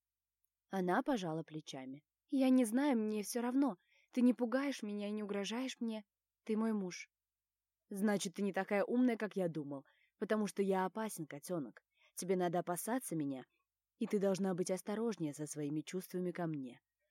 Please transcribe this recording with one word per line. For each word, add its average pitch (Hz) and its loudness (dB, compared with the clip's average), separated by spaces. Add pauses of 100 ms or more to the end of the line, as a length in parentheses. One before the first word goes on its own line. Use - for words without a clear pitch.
(720)
Она 190 2
пожала 175 0
плечами. 139 -10 (280)
«Я 262 6
не 254 8
знаю, 254 2
мне 214 0
всё 233 -4
равно. 247 2 (340)
Ты 254 2
не 247 8
пугаешь 254 0
меня 208 -4
и 208 -4
не 214 -4
угрожаешь 214 -4
мне. 220 -4 (400)
Ты 214 0
мой 220 2
муж». 185 -4 (800)
«Значит, 202 2
ты - -4
не 202 2
такая 190 2
умная, 240 4
как 208 -6
я 185 2
думал, 143 -4 (320)
потому 214 0
что 196 -4
я 190 2
опасен, 208 -4
котёнок. 143 -6 (320)
Тебе 185 0
надо 180 2
опасаться 175 -2
меня, 139 -2 (540)
и 226 -2
ты 208 2
должна 190 2
быть 180 -2
осторожнее 202 -2
со 151 -6
своими 147 -4
чувствами 180 -4
ко 175 -4
мне, 135 -6 (320)